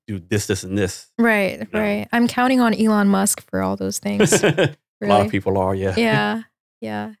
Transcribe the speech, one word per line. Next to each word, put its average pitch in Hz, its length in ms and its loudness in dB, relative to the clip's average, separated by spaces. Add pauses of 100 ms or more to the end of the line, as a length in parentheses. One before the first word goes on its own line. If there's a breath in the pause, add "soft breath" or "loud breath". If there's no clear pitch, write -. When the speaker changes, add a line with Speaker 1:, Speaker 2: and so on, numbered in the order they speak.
Speaker 1:
do 101 120 -6
this, 101 280 -4
this, 92 180 -2
and 95 120 -6
this." - 420 -4
Speaker 2:
Right, 214 420 0
Speaker 1:
You 220 120 -12
know? 214 80 -2
Speaker 2:
right. 208 320 -4
I'm 233 140 2
counting 254 340 0
on 233 140 4
Elon 214 340 4
Musk 196 400 0
for 185 140 -4
all 190 140 -2
those 196 220 -6
things. 202 440 2
Speaker 1:
<laughs> - 0 -
A 151 340 0 (260)
lot 107 180 4
of 101 60 2
Speaker 2:
Really. 214 40 -4
Speaker 1:
people 98 280 -2
are, 95 160 0
yeah. 95 220 -2
Speaker 2:
Yeah, 220 460 0 (380)
yeah. 214 400 -8